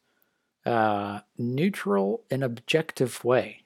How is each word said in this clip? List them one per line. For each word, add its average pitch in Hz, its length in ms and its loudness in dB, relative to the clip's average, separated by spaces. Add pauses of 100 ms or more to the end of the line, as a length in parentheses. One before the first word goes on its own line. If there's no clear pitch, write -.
(640)
uh, 104 560 0 (160)
neutral 196 920 -2
and 131 140 -2
objective 127 800 -2
way, 120 420 0